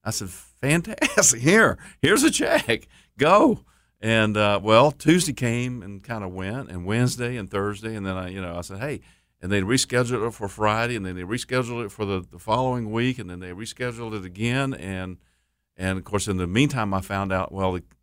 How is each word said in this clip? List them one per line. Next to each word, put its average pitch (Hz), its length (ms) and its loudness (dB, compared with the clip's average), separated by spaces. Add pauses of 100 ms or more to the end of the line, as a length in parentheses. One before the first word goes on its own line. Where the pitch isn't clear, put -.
I 107 80 -6
said, 101 200 -6
"Fantastic. 165 1120 0
<laughs> - 0 -
Here, 170 380 6 (240)
here's 214 220 6
a 320 80 6
check. 294 560 0 (280)
Go." 196 440 6 (400)
And, 107 360 2
uh, 104 260 4
well, 117 300 6
Tuesday 165 400 2
came 120 500 -4
and 98 220 -14
kinda 107 240 -8
went, 95 420 -8
and 87 160 -10
Wednesday 120 500 0
and 95 140 -10
Thursday, 104 460 -6
and 98 100 -8
then 95 100 -4
I, 92 120 -8
you 95 140 -10
know, 87 140 -8
I 87 40 -8
said, 95 200 -12
"Hey," 135 200 -8 (400)
and 92 100 -6
they 101 120 2
rescheduled 120 680 0
it - 60 -10
for 101 140 -8
Friday, 110 480 0
and 95 100 -6
then 90 100 -6
they 90 60 -8
rescheduled 120 640 -4
it 95 60 -10
for 107 120 -6
the, 98 160 -2 (100)
the 90 80 -20
following 120 540 -2
week, 123 260 -2
and 92 120 -12
then 90 100 -12
they 90 120 -12
rescheduled 113 640 -10
it 95 100 -10
again, 120 480 -2
and, 92 420 -8 (600)
and 95 220 -2
of 92 60 -12
course, 101 240 -4
in 95 80 -2
the 90 100 -2
meantime, 113 480 0
I 95 60 -2
found 98 320 -6
out, 92 200 -2
well, 95 200 -2
the, 90 100 -6 (200)